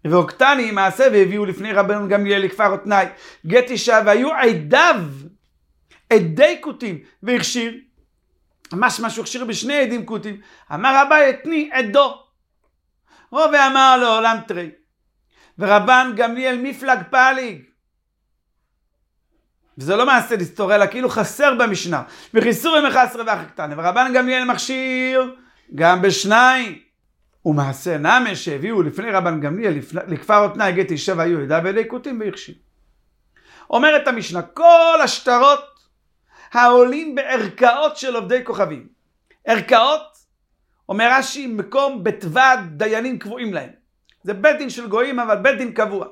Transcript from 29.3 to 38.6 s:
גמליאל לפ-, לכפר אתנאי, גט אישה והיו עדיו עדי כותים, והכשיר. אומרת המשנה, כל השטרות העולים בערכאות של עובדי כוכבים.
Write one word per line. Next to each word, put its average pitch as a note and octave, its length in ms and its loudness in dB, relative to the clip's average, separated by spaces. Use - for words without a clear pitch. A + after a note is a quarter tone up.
גמליאל E3+ 340 -4
לפ-, C#3+ 180 -10
לכפר G3 540 0
אתנאי, G3 260 -2
גט F3 180 -2
אישה E3+ 260 -4
והיו E3 240 -2
עדיו D#3 260 -2
עדי A3 220 -2
כותים, B3 320 -10
והכשיר. - 340 -12
אומרת D4 380 2
המשנה, F3+ 340 -6
כל E4 640 4
השטרות C4+ 600 2
העולים B3 640 4
בערכאות B3+ 840 0
של B3+ 200 -6
עובדי A#3 280 -2
כוכבים. F3+ 440 -6